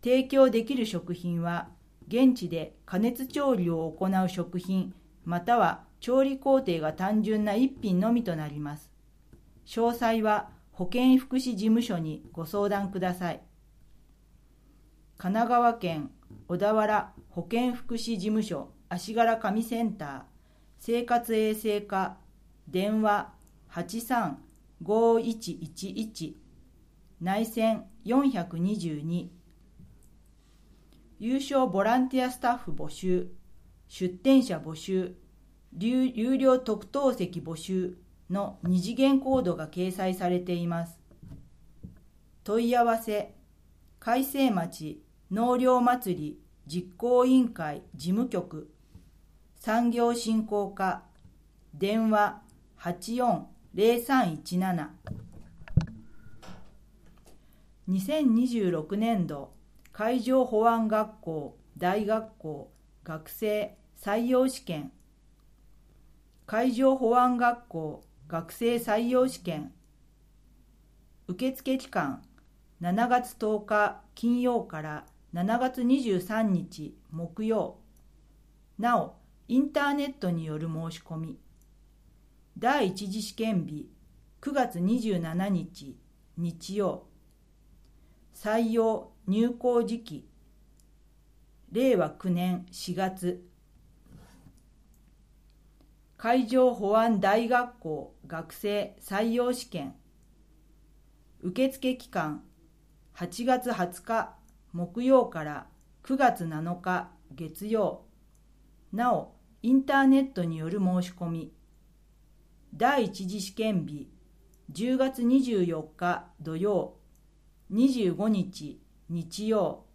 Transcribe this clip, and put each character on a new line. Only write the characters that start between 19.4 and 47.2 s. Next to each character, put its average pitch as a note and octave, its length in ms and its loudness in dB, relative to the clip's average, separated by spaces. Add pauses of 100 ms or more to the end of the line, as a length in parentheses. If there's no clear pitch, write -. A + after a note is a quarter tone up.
セ A#3 200 -4
ン A3 120 -2
タ D#3 100 -10
ー、 C#3 180 -12 (560)
生 A#3 260 -2
活 A#3 300 0
衛 A3 200 2
生 G#3+ 260 -2
課、 G3 380 -4 (500)
電 G3+ 320 0
話 G#3 320 2 (340)
八 F#3 360 -8
三 A3 400 -2 (400)
五 A3+ 360 4
一 A3+ 340 -4
一 E3 360 -10
一、 F#3+ 480 -8 (840)
内 G3+ 240 -2
線 A3 380 0 (200)
四 C4 260 4
百 E3+ 280 -6
二 G3 180 0
十 D#3+ 240 -6
二。 E3+ 320 -4 (1900)
有 A#3+ 180 -2
償 C4+ 300 2
ボ G3 160 0
ラ A3+ 140 4
ン B3+ 140 2
テ C4 80 0
ィ B3+ 80 2
ア B3+ 40 -2
ス - 100 -12
タ A#3+ 100 2
ッ F#3+ 80 0
フ - 140 -6
募 D3+ 180 -4
集、 F3+ 380 -2 (600)
出 F3+ 260 -4
店 C4+ 280 6
者 F3+ 160 -4
募 D#3+ 160 -10
集、 F#3 420 -4 (600)
有-、 B3 280 2
有 B3+ 320 0
料 C4 220 6
特 A3 280 -4
等 C#4 260 2
席 E3+ 280 -4
募 D#3+ 140 -8
集 F3+ 420 -4 (320)
の G3 340 -4
二 F3+ 200 2
次 A3 120 -4
元 C4+ 260 4
コ C4 180 0
ー B3+ 40 2
ド C4+ 140 0
が D#3 120 -8
掲 F3+ 220 -4
載 F#3 240 -2
さ F3+ 140 -2
れ F3+ 120 2
て F3+ 140 -4
い E3+ 120 -2
ま E3+ 200 -4
す。 - 140 -20 (1400)
問 A#3 260 0
い A#3+ 80 2
合 A#3+ 80 6
わ A3+ 140 2
せ、 G#3 360 -4 (640)
海 B3+ 240 0
星 C4+ 260 2
町 E3+ 520 -4 (280)
納 A#3+ 260 2
涼 B3+ 240 6
祭 B3 340 2
り D3+ 260 -8 (260)
実 F3 300 -8
行 B3 280 4